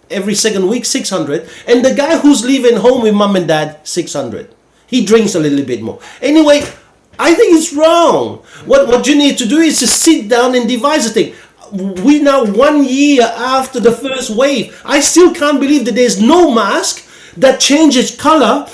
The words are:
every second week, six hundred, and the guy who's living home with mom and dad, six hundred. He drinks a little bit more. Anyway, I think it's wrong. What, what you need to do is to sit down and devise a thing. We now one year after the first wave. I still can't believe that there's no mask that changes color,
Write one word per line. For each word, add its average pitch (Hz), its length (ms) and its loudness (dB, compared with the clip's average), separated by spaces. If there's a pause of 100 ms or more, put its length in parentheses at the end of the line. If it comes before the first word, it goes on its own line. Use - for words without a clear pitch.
(100)
every 196 240 -6
second 190 320 -2
week, 240 160 -2
six - 260 -6
hundred, 160 400 -6 (160)
and 240 180 2
the 226 120 2
guy 311 220 0
who's 262 260 2
living 240 320 2
home 247 260 2
with 214 120 0
mom 202 240 0
and 170 100 -4
dad, 151 400 -4
six 165 240 -8
hundred. 120 420 -10 (340)
He 233 180 -2
drinks 214 300 2
a 175 40 -2
little 143 260 -2
bit 117 160 -6
more. 110 200 -12 (200)
Anyway, 294 420 2 (540)
I 294 160 2
think 370 240 4
it's 311 140 -2
wrong. 285 720 0 (220)
What, 269 220 2
what 233 200 0
you 294 80 2
need 285 220 2
to 240 100 -4
do 285 120 0
is 320 200 0
to 254 80 -2
sit 269 400 0
down 240 280 0
and 240 120 -2
devise 254 380 -2
a 220 60 -4
thing. 185 220 -2 (380)
We 196 480 0
now 277 260 2
one 277 380 2
year 269 400 2
after 247 560 -4
the 220 120 2
first 262 380 -8
wave. 247 560 -4
I 285 140 0
still 330 340 2
can't 285 260 -2
believe 277 260 0
that 240 100 -4
there's 220 260 0
no 311 320 4
mask 226 500 -2 (320)
that 254 240 2
changes 269 560 2
color, 285 580 0